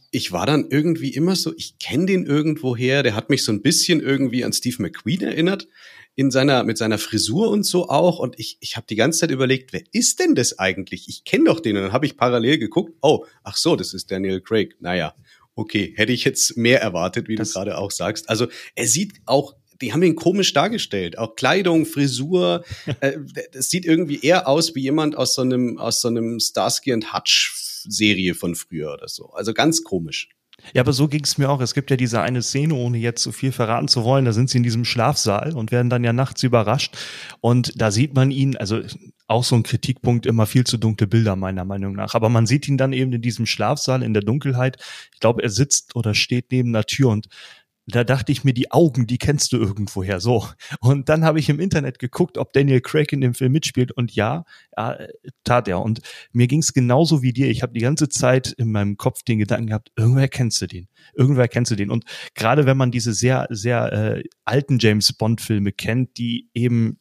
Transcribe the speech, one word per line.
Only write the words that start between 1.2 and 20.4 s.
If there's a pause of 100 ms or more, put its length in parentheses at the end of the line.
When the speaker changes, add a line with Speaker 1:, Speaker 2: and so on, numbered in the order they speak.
Speaker 1:
so,
ich
kenn
den
irgendwoher,
der
hat
mich
so
ein
bisschen
irgendwie
an
Steve
McQueen
erinnert, (480)
in
seiner,
mit
seiner
Frisur
und
so
auch.
Und
ich,
ich
hab
die
ganze
Zeit
überlegt,
wer
ist
denn
das
eigentlich?
Ich
kenn
doch
den.
Und
dann
hab
ich
parallel
geguckt,
oh, (180)
ach
so,
das
ist
Daniel
Craig.
Naja, (420)
okay,
hätte
ich
jetzt
mehr
erwartet,
wie
Speaker 2:
Das
Speaker 1:
du
gerade
auch
sagst.
Also (280)
er
sieht (120)
auch, (260)
die
haben
ihn
komisch